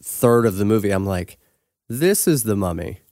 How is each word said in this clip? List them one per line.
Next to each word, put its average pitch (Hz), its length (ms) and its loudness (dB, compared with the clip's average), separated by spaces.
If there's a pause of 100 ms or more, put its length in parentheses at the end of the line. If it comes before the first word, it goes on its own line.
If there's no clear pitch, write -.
third 120 460 2
of 92 100 -2
the 101 80 0
movie, 104 240 2
I'm 98 160 -2
like, 92 320 -6 (500)
"This 165 400 0
is 151 160 2
The 104 120 0
Mummy." 90 460 -4 (100)